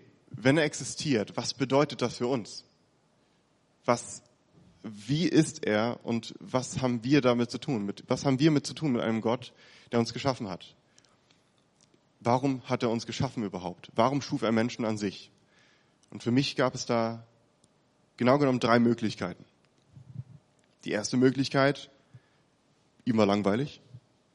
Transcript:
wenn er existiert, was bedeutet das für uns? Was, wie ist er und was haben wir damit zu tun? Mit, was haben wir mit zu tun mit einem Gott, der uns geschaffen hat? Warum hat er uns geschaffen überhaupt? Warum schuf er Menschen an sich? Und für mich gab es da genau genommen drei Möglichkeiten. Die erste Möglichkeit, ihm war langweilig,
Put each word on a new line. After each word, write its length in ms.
wenn 260
er 60
existiert, 720
was 160
bedeutet 480
das 160
für 100
uns? 380
Was, 380
wie 440
ist 380
er 380
und 360
was 420
haben 220
wir 180
damit 280
zu 100
tun? 260
Mit, 220
was 180
haben 140
wir 120
mit 160
zu 60
tun 180
mit 100
einem 200
Gott, 320
der 80
uns 140
geschaffen 360
hat? 260
Warum 460
hat 180
er 60
uns 160
geschaffen 380
überhaupt? 520
Warum 260
schuf 200
er 100
Menschen 320
an 140
sich? 340
Und 120
für 100
mich 240
gab 200
es 100
da 400
genau 200
genommen 220
drei 200
Möglichkeiten. 680
Die 80
erste 260
Möglichkeit, 720
ihm 120
war 80
langweilig, 560